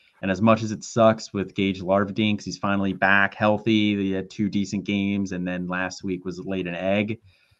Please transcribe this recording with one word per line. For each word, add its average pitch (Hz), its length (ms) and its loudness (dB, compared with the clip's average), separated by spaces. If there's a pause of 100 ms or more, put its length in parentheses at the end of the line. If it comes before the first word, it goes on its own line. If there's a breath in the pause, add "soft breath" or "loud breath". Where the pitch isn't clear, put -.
(220 soft breath)
And 95 80 -2
as 92 120 -2
much 110 200 6
as 110 100 -6
it - 120 -8
sucks 110 500 2
with 95 220 -6
Gage 98 260 0
Larvadain, 98 560 0
'cause - 80 -16
he's 90 140 -10
finally 98 340 0
back 98 400 4
healthy, 107 640 2
he 98 160 0
had 92 180 -4
two 104 200 -2
decent 98 340 -2
games, 101 480 -2
and 90 160 -4
then 90 200 -4
last 90 360 -6
week 92 200 -4
was 90 160 -8
laid 92 280 -4
an 87 80 -6
egg. 101 440 -2 (400)